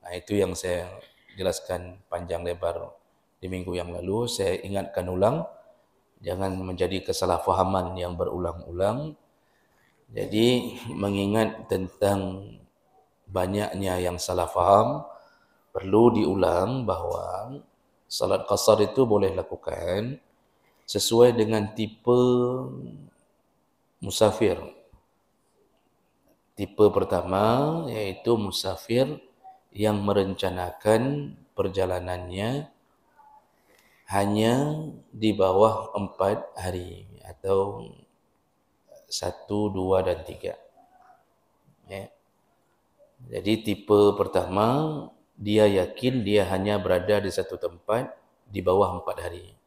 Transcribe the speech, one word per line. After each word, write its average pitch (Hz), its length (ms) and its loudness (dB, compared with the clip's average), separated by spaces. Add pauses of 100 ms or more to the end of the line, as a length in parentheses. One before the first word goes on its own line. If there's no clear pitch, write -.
Nah, 87 80 -14
itu 90 240 -4
yang 95 160 2
saya 90 360 -4 (520)
jelaskan 90 600 -6 (120)
panjang 87 320 -6
lebar 85 480 -6 (480)
di 92 80 -12
minggu 92 280 -6
yang 87 160 -6
lalu. 95 360 -4
Saya 95 360 -2
ingatkan 95 440 -6
ulang, 104 400 0 (720)
jangan 92 400 -4
menjadi 92 480 -4
kesalahfahaman 90 880 0
yang 87 240 -6
berulang-ulang. 90 960 -4 (960)
Jadi, 117 640 0 (160)
mengingat 101 800 -2
tentang 95 800 -2 (800)
banyaknya 95 720 -2
yang 87 180 -4
salah 90 300 -2
faham, 101 580 4 (640)
perlu 101 480 6
diulang 95 640 0
bahawa 90 720 -6 (560)
salat 95 320 -2
qasar 104 400 4
itu 127 240 2
boleh 101 240 2
lakukan 95 880 -6 (680)
sesuai 117 480 6
dengan 110 400 0
tipe 120 480 2 (1800)
musafir. 98 640 2 (1900)
Tipe 104 400 2
pertama, 104 960 0
iaitu 110 480 -2
musafir 110 800 -2 (560)
yang 104 320 0
merencanakan 101 1300 0 (240)
perjalanannya 92 1120 -4 (1400)
hanya 104 400 2 (560)
di 107 240 0
bawah 98 640 4
empat 98 560 -2
hari 90 560 -10 (160)
atau 98 640 -4 (1200)
satu, 101 640 -4
dua, 92 320 2
dan 87 160 -2
tiga. - 320 -10 (1400)
Ya. 98 240 -12 (1120)
Jadi, 107 400 -2
tipe 104 480 6
pertama, 107 960 0 (240)
dia 107 320 4
yakin 107 560 2
dia 101 320 4
hanya 98 240 0
berada 92 420 2
di 98 140 -4
satu 92 240 -4
tempat 107 560 -4 (320)
di 101 160 -8
bawah 92 400 2
empat - 160 -8
hari. 85 320 -10 (180)